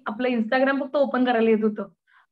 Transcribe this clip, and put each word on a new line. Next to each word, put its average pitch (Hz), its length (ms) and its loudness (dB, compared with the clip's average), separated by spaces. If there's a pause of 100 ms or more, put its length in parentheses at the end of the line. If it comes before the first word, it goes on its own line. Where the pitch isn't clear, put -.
आपलं 240 220 -4
Instagram 262 520 0
फक्त 277 160 -6
ओपन 269 280 0
करायला 226 260 2
येत 214 140 2
होतं. 214 240 -4 (440)